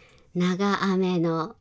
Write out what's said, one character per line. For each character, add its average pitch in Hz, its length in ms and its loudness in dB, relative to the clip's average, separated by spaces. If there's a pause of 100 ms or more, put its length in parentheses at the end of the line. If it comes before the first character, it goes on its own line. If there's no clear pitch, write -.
(360)
長 185 480 0
雨 185 340 2
の 165 420 -2